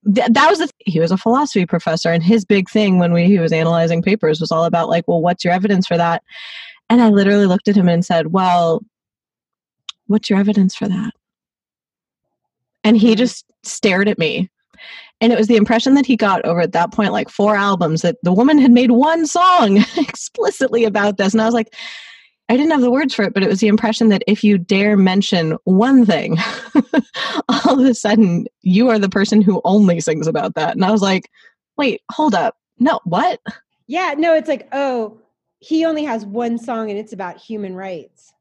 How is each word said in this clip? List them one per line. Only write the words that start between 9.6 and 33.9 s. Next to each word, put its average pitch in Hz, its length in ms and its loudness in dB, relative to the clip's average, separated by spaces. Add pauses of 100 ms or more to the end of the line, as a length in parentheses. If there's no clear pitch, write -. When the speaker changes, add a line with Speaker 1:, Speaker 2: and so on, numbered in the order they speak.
Speaker 1:
what's 214 220 -2
your 196 100 2
evidence 202 360 2
for 202 120 -6
that?" 202 240 -6 (1700)
And 220 140 4
he 220 180 4
Speaker 2:
Mm. - 20 -4
Speaker 1:
just 240 280 -4 (180)
stared 202 440 -2
at 208 120 -4
me. 165 300 -4 (720)
And 233 120 4
it - 60 0
was 214 80 0
the 233 80 4
impression 233 400 2
that 277 100 2
he - 120 0
got 196 280 0
over 170 160 -2
at 165 120 -2
that 170 200 -2
point, 202 200 -2
like, 214 160 -4
four 208 260 0
albums, 180 480 -2
that 175 200 -2
the 180 100 0
woman 269 260 4
had 240 120 6
made 247 200 4
one 311 340 2
song 349 520 2
<laughs> - 200 0
explicitly 262 880 -4
about 208 320 -2
this. 202 160 0
And 220 80 2
I 220 40 0
was 233 80 0
like, 226 200 -4 (760)
I 233 80 2
didn't 311 140 2
have 285 100 2
the 247 100 2
words 269 240 -2
for 220 80 -2
it, 185 100 -4
but 196 80 0
it 202 80 0
was 190 100 0
the 220 80 2
impression 220 420 2
that 190 180 0
if 208 160 0
you 208 160 4
dare 202 380 0
mention 185 680 0
one 233 420 4
thing, 165 320 0 (600)
<laughs> - 520 -6
all 262 300 0
of 254 80 4
a 240 80 2
sudden 202 500 2 (160)
you 208 280 2
are 220 100 2
the 196 100 0
person 208 320 2
who 190 240 2
only 185 340 2
sings 156 280 -4
about - 280 -4
that. 160 200 -4
And 185 100 0
I 202 60 0
was 214 100 2
like, 190 300 -2 (440)
"Wait, 277 260 -4 (100)
hold 302 240 -2
up. 160 200 -2 (220)
No, 269 260 0
what?" 233 360 -4 (480)
Speaker 2:
Yeah, 320 280 -6